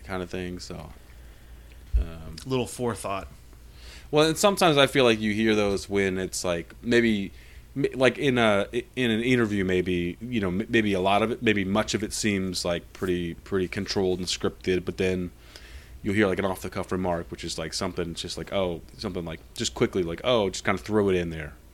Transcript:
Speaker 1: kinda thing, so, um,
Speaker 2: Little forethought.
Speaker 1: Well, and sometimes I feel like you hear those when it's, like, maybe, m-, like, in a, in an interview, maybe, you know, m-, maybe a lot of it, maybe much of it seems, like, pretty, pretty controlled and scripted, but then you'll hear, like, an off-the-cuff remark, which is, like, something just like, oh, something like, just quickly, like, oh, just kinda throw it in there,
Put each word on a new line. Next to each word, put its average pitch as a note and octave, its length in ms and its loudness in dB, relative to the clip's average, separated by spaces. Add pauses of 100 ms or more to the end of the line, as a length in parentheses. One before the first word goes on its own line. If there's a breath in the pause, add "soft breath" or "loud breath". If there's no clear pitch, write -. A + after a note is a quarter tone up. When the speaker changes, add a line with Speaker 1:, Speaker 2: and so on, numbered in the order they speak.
Speaker 1:
kinda F#2 220 -6
thing, F2+ 320 -8
so, D#2+ 320 -12 (1040 loud breath)
um, D#2+ 380 -4 (120)
Speaker 2:
Little B2+ 200 2
forethought. G2+ 600 -4 (840 loud breath)
Speaker 1:
Well, D#3 180 6
and D#3 80 2
sometimes F#3+ 400 6
I C#3 120 8
feel C#3 160 4
like A2+ 160 6
you G#2+ 120 2
hear A2 220 4
those G2+ 340 2
when G2 300 2
it's, F#2 260 -4
like, E2+ 380 -2
maybe, A2+ 500 4 (420 loud breath)
m-, C#3 200 0
like, B2+ 240 4
in C3 180 2
a, G#2 300 4 (280)
in B2 160 2
an A2 120 2
interview, A2+ 420 2
maybe, F2+ 560 0
you A#2+ 200 -4
know, F#2+ 80 0
m-, F#2 200 -2
maybe A2 240 2
a F#2 80 0
lot G2+ 220 4
of A2 80 0
it, B2 120 -6
maybe G#2 220 2
much G#2 300 0
of G#2 80 -2
it G2+ 100 -6
seems, F#2+ 500 -2
like, F2 300 -4
pretty, F2 400 -2
pretty F#2 360 -2
controlled F#2 500 0
and F2+ 100 -6
scripted, F#2 560 -2
but F2+ 140 -6
then F#2 320 0 (720 loud breath)
you'll G#2 120 -2
hear, G#2+ 120 4
like, F#2 120 2
an F#2+ 60 0
off-the-cuff F#2 480 -4
remark, F2+ 380 -2
which - 120 -12
is, E2+ 140 -6
like, D#2+ 160 -6
something F2 400 -4
just - 240 -8
like, E2+ 160 -8
oh, F2+ 300 -2 (160)
something F#2 260 -6
like, E2 160 -10 (140)
just - 180 -4
quickly, G#2+ 300 0
like, E2 220 -4
oh, A2 260 2
just - 140 -8
kinda G2 160 0
throw G#2 280 2
it F#2+ 80 4
in F2 140 0
there, D#2+ 240 -10 (180)